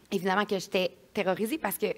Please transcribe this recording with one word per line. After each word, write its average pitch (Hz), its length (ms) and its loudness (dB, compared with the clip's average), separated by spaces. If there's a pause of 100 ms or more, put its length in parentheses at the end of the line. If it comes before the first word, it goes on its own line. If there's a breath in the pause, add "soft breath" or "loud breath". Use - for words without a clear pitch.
(100)
évidemment 190 340 2
que 202 140 0
j'étais 185 320 0 (240)
terrorisée 202 440 0
parce 202 200 -4
que 208 80 0 (120)